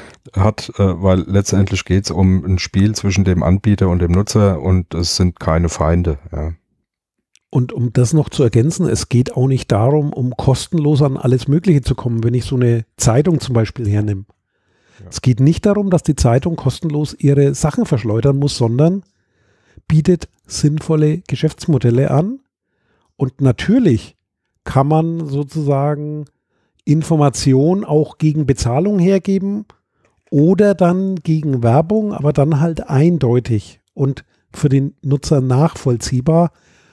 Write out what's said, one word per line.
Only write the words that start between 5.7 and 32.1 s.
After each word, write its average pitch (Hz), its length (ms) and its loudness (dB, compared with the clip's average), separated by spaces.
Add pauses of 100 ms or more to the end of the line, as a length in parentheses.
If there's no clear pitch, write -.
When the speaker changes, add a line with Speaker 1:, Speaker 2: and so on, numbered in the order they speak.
Speaker 1:
Ja. 76 220 -6 (960)
Speaker 2:
Und 123 240 -2
um 120 180 -4
das 123 220 2
noch 151 160 0
zu - 140 0
ergänzen, 131 440 0
es - 220 -4
geht 123 260 0
auch 131 120 0
nicht 135 240 -2
darum, 143 420 0
um 127 240 -6
kostenlos 147 640 0
an 135 160 0
alles 127 300 -2
Mögliche 151 340 2
zu 123 140 -2
kommen, 117 280 -4
wenn 117 120 0
ich 120 100 -4
so 135 100 -6
eine 120 300 2 (100)
Zeitung 147 440 2
zum 127 160 -4
Beispiel 113 340 -2
hernehme. 104 360 -2 (760)
Speaker 1:
Ja. 95 100 -20
Speaker 2:
Es - 120 -14
geht 120 180 0
nicht 143 260 2
darum, 202 240 0
dass 175 140 2
die 147 120 -2
Zeitung 135 400 0
kostenlos 147 640 -4
ihre 139 380 2
Sachen 160 320 -2
verschleudern 120 500 0
muss, 139 200 -2
sondern 147 440 0 (840)
bietet 160 420 2 (160)
sinnvolle 151 840 -2
Geschäftsmodelle 131 840 0
an. 196 300 -2 (760)
Und - 260 -6
natürlich 156 760 0 (480)
kann 135 220 0
man 165 400 -2
sozusagen 147 960 -4 (640)
Information 147 960 2
auch 151 340 -2
gegen 156 280 0
Bezahlung 139 520 -2
hergeben 196 680 -2 (680)
oder 185 420 4
dann 185 440 0
gegen 151 460 -2
Werbung, 170 500 2